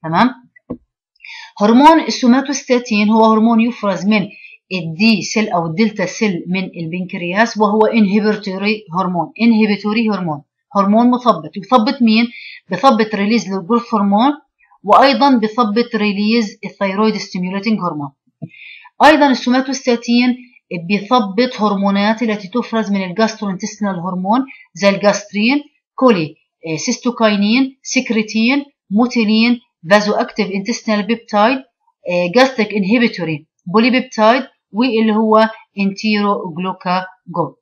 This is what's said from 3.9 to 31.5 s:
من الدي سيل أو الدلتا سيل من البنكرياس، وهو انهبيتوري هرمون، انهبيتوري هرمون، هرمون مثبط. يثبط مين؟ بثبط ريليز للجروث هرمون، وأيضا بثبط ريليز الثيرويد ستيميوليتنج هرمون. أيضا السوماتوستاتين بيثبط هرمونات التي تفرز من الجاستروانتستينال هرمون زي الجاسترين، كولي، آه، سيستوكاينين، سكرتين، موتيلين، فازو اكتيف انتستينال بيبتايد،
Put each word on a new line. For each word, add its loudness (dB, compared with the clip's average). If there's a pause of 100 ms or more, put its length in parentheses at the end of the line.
من 0 (500)
الدي -2
سيل -4
أو -2
الدلتا -2
سيل -4
من -4
البنكرياس، -6
وهو 2
انهبيتوري 0 (160)
هرمون، -4 (100)
انهبيتوري 2
هرمون، -4 (340)
هرمون 4
مثبط. -2
يثبط 0
مين؟ 4 (440)
بثبط 2
ريليز -2
للجروث -2
هرمون، 2 (500)
وأيضا 4
بثبط -2
ريليز 0
الثيرويد -2
ستيميوليتنج -4
هرمون. -6 (960)
أيضا 6
السوماتوستاتين 0 (520)
بيثبط -2
هرمونات 0
التي -4
تفرز -4
من -2
الجاستروانتستينال -6
هرمون -2 (300)
زي 0
الجاسترين، 0 (320)
كولي، 2 (300)
آه، -4
سيستوكاينين، -2
سكرتين، -2 (260)
موتيلين، 0 (300)
فازو 4
اكتيف -4
انتستينال -4
بيبتايد، 0